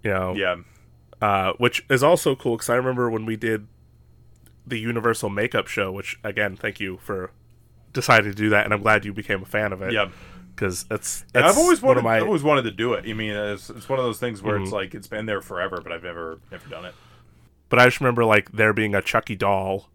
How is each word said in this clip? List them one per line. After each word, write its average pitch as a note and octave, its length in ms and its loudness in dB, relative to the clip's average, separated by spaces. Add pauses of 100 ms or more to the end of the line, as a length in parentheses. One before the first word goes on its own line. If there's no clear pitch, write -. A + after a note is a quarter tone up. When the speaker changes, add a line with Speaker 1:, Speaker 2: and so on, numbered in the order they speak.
Speaker 1:
you G#2+ 80 -2
know. F#2 240 -2
Speaker 2:
Yeah. F#2 220 -2 (640)
Speaker 1:
Uh, G2 380 2
which A#2+ 320 0
is C3 120 4
also D#3 340 4
cool, A#2 200 -2
'cause - 140 -6
I A#2+ 60 4
remember B2 340 0
when A2 160 -4
we A2+ 100 -4
did A2 300 -2 (1000)
the B2 120 -6
Universal A2+ 520 -2
makeup G#2 360 -2
show, G2 260 -4
which, - 320 -10
again, G#2 320 -4
thank G#2+ 240 -6
you F#2+ 220 -8
for F#2 280 -6 (640)
deciding A2 380 4
to G2 60 -8
do G#2+ 140 2
that, G#2 140 4
and G#2+ 80 0
I'm G#2 80 0
glad G#2+ 240 4
you G#2 80 -8
became G2+ 300 -6
a F#2 40 -16
fan G#2+ 260 -2
of F#2+ 100 -8
it. F#2+ 100 -4
Speaker 2:
Yeah. G#2 160 0 (480)
Speaker 1:
'Cause F#2 280 -6
that's, - 400 -8 (100)
Speaker 2:
Yeah, B2+ 80 4
Speaker 1:
that's E3+ 140 8
Speaker 2:
I've D4+ 60 6
always F4 200 4
Speaker 1:
one C4 60 4
Speaker 2:
wanted, B3+ 100 6
Speaker 1:
of A#2+ 60 0
my A2+ 140 4
Speaker 2:
I've A2 80 2
always F#3 180 0
wanted D3 180 4
to A2 80 -2
do A2 240 -2
it. F2 140 -6
I A2 40 -6
mean, G#2+ 200 -4
it's, G#2 380 -6
it's - 180 -18
one C3+ 100 -2
of B2+ 60 0
those A2+ 160 -4
things A2+ 200 -6
where G#2 160 -2
it's F#2+ 100 -4
Speaker 1:
Mm-hmm. G2 80 -6
Speaker 2:
like, F#2+ 200 -6
it's - 140 -16
been A2 180 -8
there G2+ 160 -4
forever, F#2+ 400 -6
but E2 100 -14
I've E2 120 -10
never, E2 340 -12 (140)
never E2+ 180 -18
done E2+ 140 -14
it. F2+ 100 -16 (760)
Speaker 1:
But A#2+ 100 4
I B2 60 10
just B2 140 2
remember, A#2+ 240 2
like, G#2+ 280 2
there G#2+ 200 4
being G#2 220 -2
a G2 80 2
Chucky - 320 -2
doll G2 600 -2